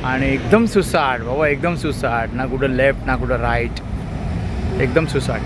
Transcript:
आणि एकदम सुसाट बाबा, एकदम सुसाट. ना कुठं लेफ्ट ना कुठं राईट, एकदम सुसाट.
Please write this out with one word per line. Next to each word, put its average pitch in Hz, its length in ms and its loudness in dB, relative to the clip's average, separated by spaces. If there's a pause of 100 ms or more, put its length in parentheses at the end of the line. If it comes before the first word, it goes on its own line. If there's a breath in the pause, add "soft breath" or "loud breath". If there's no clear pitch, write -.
आणि 131 300 0
एकदम 135 320 4
सुसाट 156 540 2
बाबा, 131 280 0
एकदम 147 280 0
सुसाट. 120 580 -2
ना 131 120 -2
कुठं 131 220 0
लेफ्ट 131 380 2
ना 135 100 2
कुठं 123 200 0
राईट, 120 360 0 (1080)
एकदम 139 240 2
सुसाट. 127 400 -2